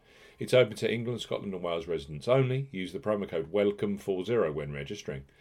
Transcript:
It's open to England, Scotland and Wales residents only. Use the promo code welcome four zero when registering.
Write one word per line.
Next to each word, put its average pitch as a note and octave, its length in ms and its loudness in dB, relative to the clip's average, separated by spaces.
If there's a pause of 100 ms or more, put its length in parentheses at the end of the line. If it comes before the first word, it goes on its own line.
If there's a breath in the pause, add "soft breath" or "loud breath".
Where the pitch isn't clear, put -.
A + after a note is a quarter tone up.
(400 loud breath)
It's A2+ 140 -2
open A2+ 240 6
to - 140 0
England, A#2 280 -2
Scotland G#2 340 -6
and F2+ 80 -6
Wales E2+ 240 -2
residents D#2 440 -4
only. C3 420 4
Use F#2 220 -6
the G2 60 -4
promo G#2 280 0
code D#2+ 240 -2
welcome G2+ 460 2
four F#2 260 -2
zero G2 300 2
when D2 180 -4
registering. C#2 540 -8 (160 soft breath)